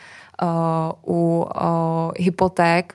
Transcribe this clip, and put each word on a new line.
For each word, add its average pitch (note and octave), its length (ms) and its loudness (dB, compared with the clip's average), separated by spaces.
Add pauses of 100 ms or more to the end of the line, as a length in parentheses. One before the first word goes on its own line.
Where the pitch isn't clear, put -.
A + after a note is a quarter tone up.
(420)
eh, F3+ 40 0 (640)
u, E3+ 380 2 (100)
eh, E3 680 -2
hypoték F3 720 2